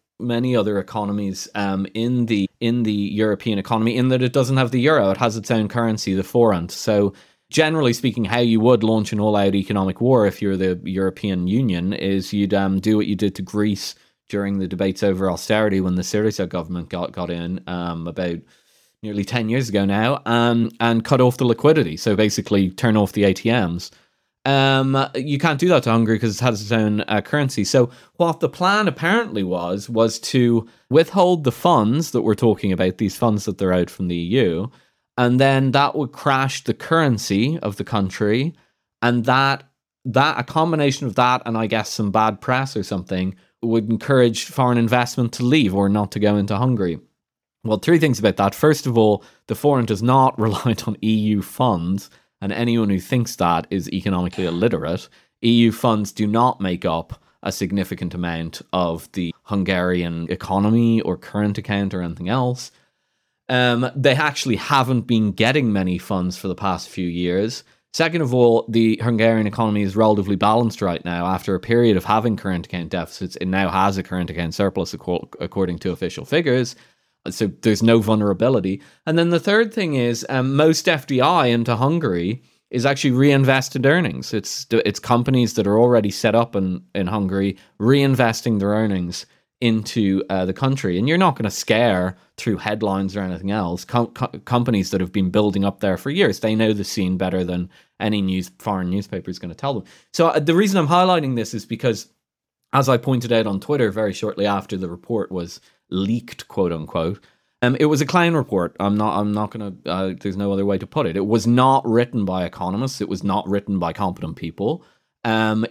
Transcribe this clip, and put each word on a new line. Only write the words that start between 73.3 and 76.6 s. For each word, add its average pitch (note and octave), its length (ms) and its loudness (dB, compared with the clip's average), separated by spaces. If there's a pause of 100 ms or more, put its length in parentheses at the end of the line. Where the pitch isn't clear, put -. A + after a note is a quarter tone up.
it F#2 100 -6
now F#2 240 0
has F#2+ 260 2
a F#2 60 -2
current F2+ 260 -6
account E2 240 -6
surplus, F#2+ 420 -2
acco-, - 460 -6
according F2 380 -4
to F#2 140 -4
official - 340 -8
figures. C3 500 0 (540)